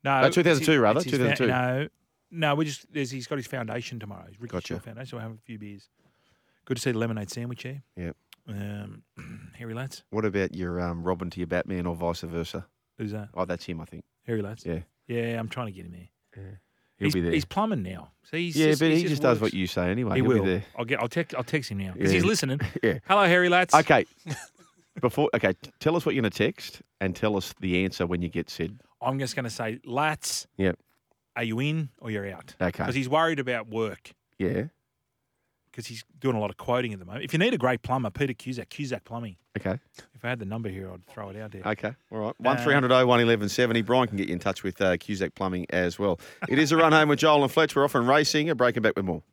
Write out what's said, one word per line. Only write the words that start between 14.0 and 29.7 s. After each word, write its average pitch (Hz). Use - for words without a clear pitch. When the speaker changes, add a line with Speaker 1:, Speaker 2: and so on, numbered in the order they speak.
Speaker 1:
Harry 113
Latz? 104
Speaker 2:
Yeah. 85
Speaker 1:
Yeah, 117
I'm 113
trying 120
to 98
get 90
him 87
there. 87
Speaker 2:
Yeah. 95
He'll -
Speaker 1:
He's, 151
Speaker 2:
be 92
there. 85
Speaker 1:
he's 160
plumbing 202
now. 92
See, 170
he's 160
Speaker 2:
Yeah, 156
Speaker 1:
just, 151
Speaker 2:
but 160
Speaker 1:
he's 165
Speaker 2:
he 170
just 147
does 123
Speaker 1:
works. 110
Speaker 2:
what -
you 95
say 90
anyway. 110
Speaker 1:
He 131
Speaker 2:
He'll 127
be 110
Speaker 1:
will. 95
Speaker 2:
there. 95
Speaker 1:
I'll 120
get, 117
I'll 117
text, 160
I'll 127
text 143
him 98
now 95
'cause -
Speaker 2:
Yeah. 98
Speaker 1:
he's 95
listening. 143
Speaker 2:
<laughs> -
Yeah. 113
Speaker 1:
Hello, 202
Harry 180
Latz. 180
Speaker 2:
Okay. 151
<laughs> -
Before, 143
okay, 107
t-, -
tell 160
us 170
what 156
you're 131
gonna 107
text -
and 92
tell 107
us -
the 92
answer 92
when 87
you 85
get 82
said. 90
Speaker 1:
I'm 135
just 135
gonna 123
say, 113